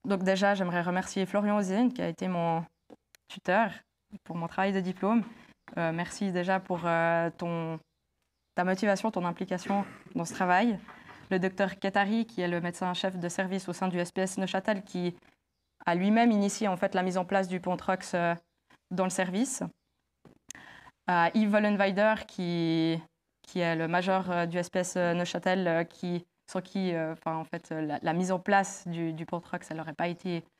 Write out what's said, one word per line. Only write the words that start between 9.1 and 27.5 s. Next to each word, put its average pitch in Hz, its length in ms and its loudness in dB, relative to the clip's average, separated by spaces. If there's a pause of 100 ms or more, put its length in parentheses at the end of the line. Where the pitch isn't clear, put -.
ton 180 160 -2
implication 185 580 -2 (300)
dans 165 100 -4
ce - 80 -8
travail. 190 460 2 (520)
Le 185 80 2
docteur 190 400 0
Katari, 202 460 2
qui - 160 -6
est 180 80 0
le 175 140 0
médecin 175 320 -2
chef 185 240 -4
de 175 100 -4
service 185 400 -4
au 180 60 -6
sein 185 140 -2
du 175 100 -2
S 175 120 -2
P 185 120 -2
S 190 160 -4
Neuchâtel, 190 440 -2
qui 175 320 -4 (680)
a 175 100 2
lui-même 220 380 6
initié, 202 360 2
en 180 100 -2
fait, 196 160 0
la 185 80 2
mise 185 160 0
en 180 80 -2
place 190 220 2
du 180 120 -4
Pontrox, 180 540 -2
euh, 170 200 2 (560)
dans 185 140 0
le 180 60 0
service. 185 520 -2 (1500)
Euh, 170 240 6
Yves 214 160 4
Vollenweider, 208 640 4 (120)
qui, 165 720 0 (440)
qui - 180 -6
est 165 160 0
le 165 120 -2
major, 185 420 0
euh, 175 160 0
du 170 100 -4
S 175 140 -4
P 190 80 -2
S, 180 180 -4
euh, 175 160 2
Neuchâtel, 175 560 0
euh, 170 160 2
qui, 175 400 -6 (260)
sans 185 120 -4
qui, 185 320 -2
euh, 160 180 -2
enfin, 160 240 -6
en 160 80 -6
fait, - 280 -10